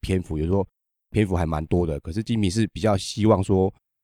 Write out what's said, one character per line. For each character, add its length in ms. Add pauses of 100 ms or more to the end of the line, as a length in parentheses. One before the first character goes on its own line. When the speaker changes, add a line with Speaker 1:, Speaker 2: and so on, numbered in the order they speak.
Speaker 1:
篇 200
幅， 160
Speaker 2:
对。 40
Speaker 1:
有 60
时 60
候 140 (440)
篇 140
幅 120
还 100
蛮 200
多 200
的。 140
可 100
是 100
金 200
平 100
是 180
比 120
较 160
希 300
望 180
说， 280 (320)